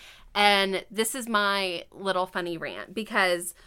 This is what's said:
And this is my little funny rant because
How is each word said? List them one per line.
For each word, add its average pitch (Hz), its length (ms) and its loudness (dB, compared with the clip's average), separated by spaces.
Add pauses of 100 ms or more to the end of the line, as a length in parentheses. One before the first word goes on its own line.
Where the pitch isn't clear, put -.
(360)
And 196 560 4
this 208 240 -2
is 240 120 -8
my 196 640 0
little 185 360 0
funny 175 320 -6
rant 120 340 -10
because 190 640 0 (120)